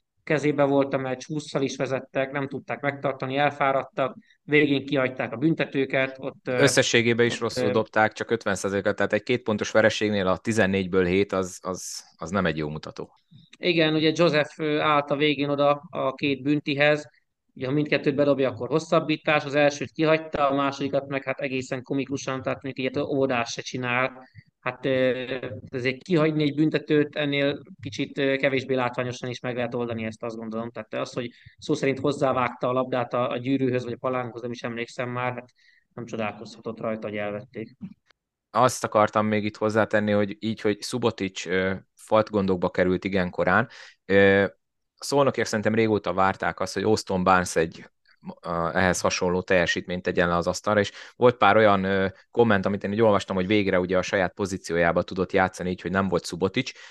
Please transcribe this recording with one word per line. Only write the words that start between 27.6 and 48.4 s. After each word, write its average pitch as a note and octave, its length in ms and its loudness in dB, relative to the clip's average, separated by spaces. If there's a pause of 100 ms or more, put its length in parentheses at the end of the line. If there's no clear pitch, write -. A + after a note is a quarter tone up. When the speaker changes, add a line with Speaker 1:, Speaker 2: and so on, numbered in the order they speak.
Speaker 1:
kicsit, - 360 -8
ö, C3+ 180 0
kevésbé C3+ 380 0
látványosan B2 560 -4
is A#2+ 100 -8
meg B2+ 160 -6
lehet A#2+ 180 -4
oldani A#2 320 -4
ezt, A2 180 -10
azt A#2 120 -8
gondolom. A2+ 360 -8
Tehát G#2+ 220 -14
az, C3 200 -6
hogy A#2+ 160 -8 (280)
szó - 160 -4
szerint C#3 260 0
hozzávágta C3 680 0
a B2 40 0
labdát B2+ 420 -2
a, B2 160 0
a B2 80 -4
gyűrűhöz, B2+ 460 0
vagy A#2 100 -8
a A#2+ 60 -10
palánkhoz, A#2+ 420 -6
nem A#2+ 100 -8
is A#2 120 -12
emlékszem A#2+ 460 -8
már, B2 240 -4
hát A#2+ 160 -12 (440)
nem A#2+ 120 -12
csodálkozhatott A2 720 -8
rajta, A2 280 -6
hogy G#2+ 100 -8
elvették. G#2 580 -10 (720)
Speaker 2:
Azt A#2+ 340 2
akartam G#2+ 420 2
még G#2+ 200 0
itt G#2 120 -6
hozzátenni, G#2+ 540 2
hogy G#2 280 0
így, A2 220 -6
hogy G#2 200 0
Subotics, A2+ 640 -4
ö, F#2 260 0 (220)
faltgondokba G2 720 2
került F#2 340 4
igen F#2 260 0
korán, F#2 400 2 (360)
ö, G2 400 8 (540)
Szolnokért C3+ 480 2
szerintem G#2+ 280 0
régóta G#2+ 380 2
várták F#2 460 0
azt, F#2 140 -4
hogy G2 100 -2
Austin G2 400 2
Barnes F2+ 320 4
egy, - 340 -2 (520)